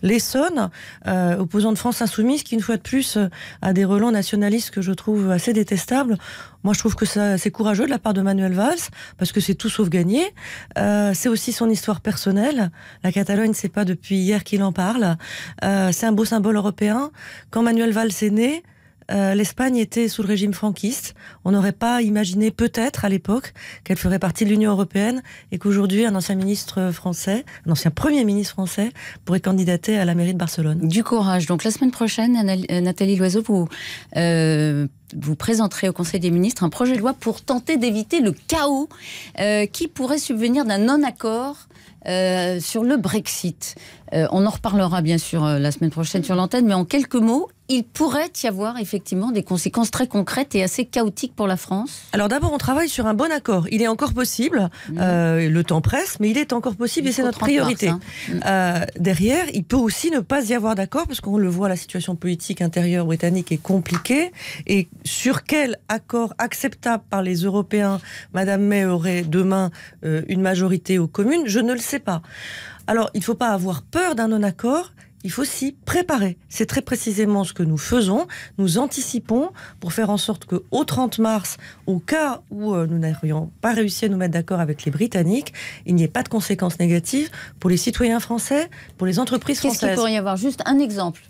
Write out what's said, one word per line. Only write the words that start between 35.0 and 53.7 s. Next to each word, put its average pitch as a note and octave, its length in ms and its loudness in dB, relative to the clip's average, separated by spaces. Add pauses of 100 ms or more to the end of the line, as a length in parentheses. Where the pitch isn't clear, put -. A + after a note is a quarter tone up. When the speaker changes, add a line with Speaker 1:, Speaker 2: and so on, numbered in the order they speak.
Speaker 2:
vous D3 160 -2
présenterez A3 540 0
au F3+ 40 -4
Conseil F3 280 -2
des F3 100 2
ministres F3+ 320 2
un E3 60 2
projet B3+ 260 2
de A3+ 40 0
loi B3+ 140 0
pour - 280 -4
tenter B3+ 340 -2
d'éviter A#3 460 0
le G#3 100 4
chaos, C#4+ 560 0 (540)
euh, G#3 240 2
qui D#4+ 240 -6
pourrait C4 280 -2
subvenir A#3+ 460 0
d'un G#3 140 0
non-accord, B3+ 800 0 (500)
euh, F#3 540 0
sur A3 220 -2
le B3+ 120 4
Brexit. - 800 -2 (380)
Euh, D#3+ 180 2
on F#3+ 140 4
en G#3+ 40 4
reparlera F#3 520 0
bien E3 160 2
sûr, E3 260 -2
euh, D3 160 2
la C#3+ 120 2
semaine D#3 200 0
prochaine D#3+ 320 -2
sur F3+ 120 0
l'antenne, F#3+ 300 2
mais G#3 80 4
en F3+ 120 2
quelques C#4 300 0
mots, A#3 340 2 (260)
il A#3+ 80 0
pourrait D4 480 -2 (120)
y - 20 -2
avoir G#3+ 320 -2
effectivement G3 540 -4
des G#3 100 0
conséquences F#3 480 0
très - 160 0
concrètes - 480 -2
et G3 80 2
assez F#3 240 0
chaotiques A#3 500 -2
pour G#3 120 0
la F#3 100 0
France. G#3 540 -6
Speaker 1:
Alors G#3 160 0
d'abord, D4 260 0
on C#4 60 -2
travaille D4 280 0
sur A#3+ 200 -2
un A3 80 2
bon D4+ 160 2
accord. G3+ 400 0